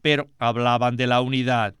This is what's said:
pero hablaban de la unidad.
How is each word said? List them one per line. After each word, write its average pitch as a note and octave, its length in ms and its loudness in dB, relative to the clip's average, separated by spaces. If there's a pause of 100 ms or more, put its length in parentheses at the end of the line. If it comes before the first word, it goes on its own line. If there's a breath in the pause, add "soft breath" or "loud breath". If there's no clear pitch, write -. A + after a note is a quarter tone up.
pero D3 380 0
hablaban A#2+ 580 0
de B2 100 -2
la B2 140 2
unidad. B2+ 600 -2